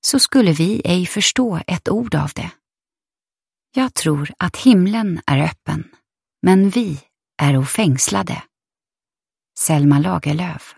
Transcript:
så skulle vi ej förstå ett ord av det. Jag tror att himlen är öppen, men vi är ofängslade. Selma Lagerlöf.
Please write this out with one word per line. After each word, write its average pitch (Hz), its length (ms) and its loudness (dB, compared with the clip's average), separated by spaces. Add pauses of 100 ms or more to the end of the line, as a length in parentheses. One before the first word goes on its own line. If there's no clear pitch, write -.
så - 180 0
skulle 214 340 2
vi 175 320 -2
ej 180 200 0
förstå 214 600 -2
ett - 220 -4
ord 220 260 -2
av 147 200 -2
det. 170 160 -10 (1200)
Jag 262 180 -2
tror 147 460 -2
att - 180 -4
himlen 202 680 2
är 143 200 2
öppen, - 460 -8 (500)
men 190 280 4
vi 185 320 -4 (360)
är 143 200 2
ofängslade. - 880 -2 (1120)
Selma 143 420 4
Lagerlöf. 170 800 -4